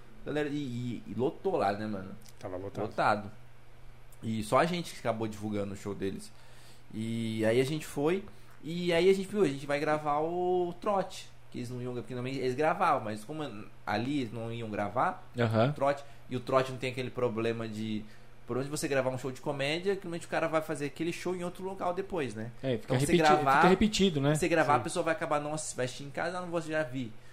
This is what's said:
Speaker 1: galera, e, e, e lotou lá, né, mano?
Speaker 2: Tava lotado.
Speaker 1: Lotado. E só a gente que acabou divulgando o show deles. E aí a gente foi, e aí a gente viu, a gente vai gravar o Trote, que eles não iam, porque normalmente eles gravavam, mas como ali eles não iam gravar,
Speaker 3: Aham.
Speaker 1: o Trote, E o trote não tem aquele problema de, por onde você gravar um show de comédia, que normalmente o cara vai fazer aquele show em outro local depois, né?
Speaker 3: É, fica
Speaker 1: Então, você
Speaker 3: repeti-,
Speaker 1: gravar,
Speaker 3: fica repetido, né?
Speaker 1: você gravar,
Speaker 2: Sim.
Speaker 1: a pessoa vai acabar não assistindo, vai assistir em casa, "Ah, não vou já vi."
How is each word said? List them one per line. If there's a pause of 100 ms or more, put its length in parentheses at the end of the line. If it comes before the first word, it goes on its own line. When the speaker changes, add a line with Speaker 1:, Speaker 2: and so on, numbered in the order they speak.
(260)
Speaker 1:
galera,
e,
e,
e
lotou
lá,
né,
mano? (280)
Speaker 2:
Tava
lotado.
Speaker 1:
Lotado. (920)
E
só
a
gente
que
acabou
divulgando
o
show
deles. (600)
E
aí
a
gente
foi, (400)
e
aí
a
gente
viu,
a
gente
vai
gravar
o
Trote, (240)
que
eles
não
iam,
porque
normalmente
eles
gravavam,
mas
como (440)
ali
eles
não
iam
gravar, (160)
Speaker 3:
Aham.
Speaker 1:
o
Trote, (280)
E
o
trote
não
tem
aquele
problema
de, (420)
por
onde
você
gravar
um
show
de
comédia,
que
normalmente
o
cara
vai
fazer
aquele
show
em
outro
local
depois,
né? (120)
Speaker 3:
É,
fica
Speaker 1:
Então,
você
Speaker 3:
repeti-,
Speaker 1:
gravar,
Speaker 3:
fica
repetido,
né?
Speaker 1:
você
gravar,
Speaker 2:
Sim.
Speaker 1:
a
pessoa
vai
acabar
não
assistindo,
vai
assistir
em
casa,
"Ah,
não
vou
já
vi." (200)